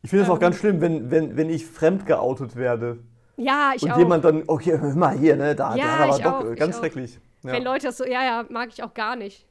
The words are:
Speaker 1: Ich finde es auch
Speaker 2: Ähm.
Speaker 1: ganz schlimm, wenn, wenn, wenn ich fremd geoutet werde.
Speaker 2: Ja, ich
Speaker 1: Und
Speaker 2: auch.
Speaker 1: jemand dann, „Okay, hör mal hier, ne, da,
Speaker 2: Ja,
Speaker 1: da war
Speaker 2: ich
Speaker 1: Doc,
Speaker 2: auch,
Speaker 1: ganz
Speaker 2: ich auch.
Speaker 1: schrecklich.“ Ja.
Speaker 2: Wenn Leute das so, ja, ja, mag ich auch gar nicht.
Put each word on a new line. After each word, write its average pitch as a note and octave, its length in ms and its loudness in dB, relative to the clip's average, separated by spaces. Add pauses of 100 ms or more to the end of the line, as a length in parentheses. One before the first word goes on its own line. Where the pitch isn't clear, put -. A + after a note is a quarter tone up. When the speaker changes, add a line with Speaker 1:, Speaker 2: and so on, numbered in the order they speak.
Speaker 1:
Ich - 100 -14
finde G3 120 4
es F#3 60 2
auch F3 60 6
Speaker 2:
Ähm. - 60 0
Speaker 1:
ganz F3 160 4
schlimm, F#3+ 240 2
wenn, D3+ 300 0
wenn, D#3 260 -4
wenn D#3+ 120 0
ich E3 160 -4
fremd F#3+ 400 0
geoutet B2+ 500 -2
werde. A#2+ 440 -4 (360)
Speaker 2:
Ja, C4+ 400 0
ich - 80 -4
Speaker 1:
Und E3+ 80 0
Speaker 2:
auch. D#3 60 2
Speaker 1:
jemand E3+ 280 4
dann, D#3+ 220 4
„Okay, D#3+ 320 0
hör C#3+ 160 -2
mal D#3+ 220 2
hier, C#3+ 180 6
ne, C#3+ 200 0
da, - 200 -2
Speaker 2:
Ja, C#4 100 -2
Speaker 1:
da D#4 140 0
war D4 80 4 (100)
Speaker 2:
ich - 60 -4
Speaker 1:
Doc, - 20 -6
Speaker 2:
auch, E3 300 -2
Speaker 1:
ganz D3+ 160 0
Speaker 2:
ich - 40 -6
auch. A#3 40 -8
Speaker 1:
schrecklich.“ C3 400 -8 (240)
Ja. B2+ 100 -8
Speaker 2:
Wenn B3 100 -4
Leute C4+ 240 -4
das A#3+ 100 -8
so, B3+ 80 -6
ja, B3+ 180 -2
ja, A#3 260 -2
mag A#3+ 200 -8
ich - 140 -16
auch G#3+ 100 -14
gar A3+ 220 -6
nicht. G#3 360 -14